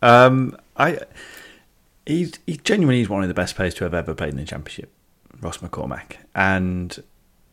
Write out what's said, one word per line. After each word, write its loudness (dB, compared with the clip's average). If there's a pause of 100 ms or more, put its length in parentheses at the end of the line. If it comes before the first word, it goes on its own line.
Um, 6 (200)
I, 0 (1080)
he, -2 (160)
he -6
genuinely 2
is -2
one -2
of 0
the -2
best -2
players -2
to -6
have -4
ever -4
played -6
in -8
the -8
Championship, -14 (520)
Ross -10
McCormack. -12 (160)
And -2 (500)